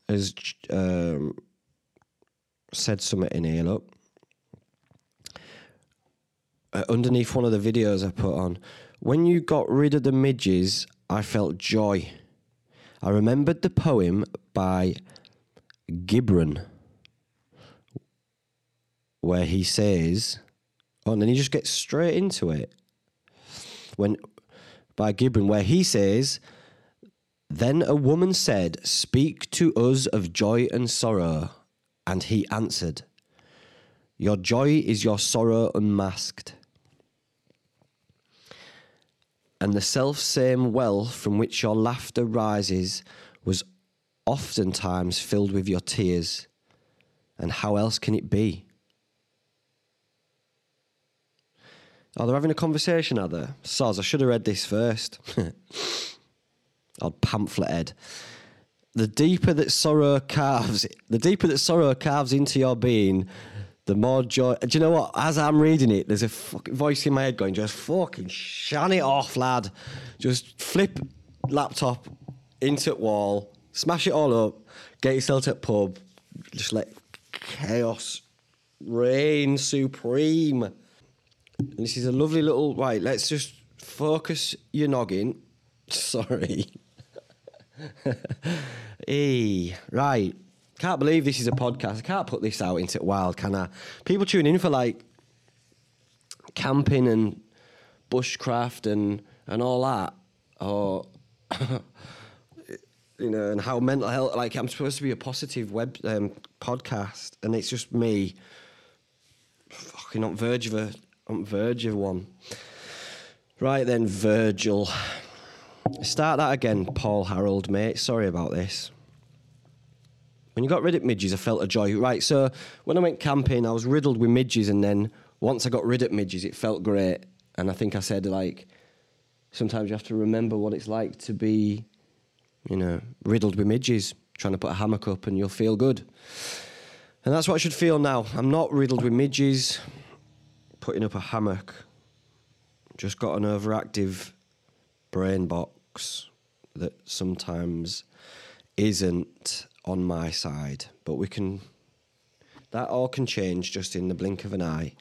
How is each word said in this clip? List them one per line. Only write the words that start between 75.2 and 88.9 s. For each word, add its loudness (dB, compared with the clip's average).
to 0
a -2
pub, 0
just -6
let -4
chaos -6
reign 2
supreme." 0
And -12
this -4
is -4
a 0
lovely 2
little, 2
right, 0
let's -2
just -6
focus -4
your 2
noggin. -2
<laughs> -20
Sorry. -4
<laughs> -2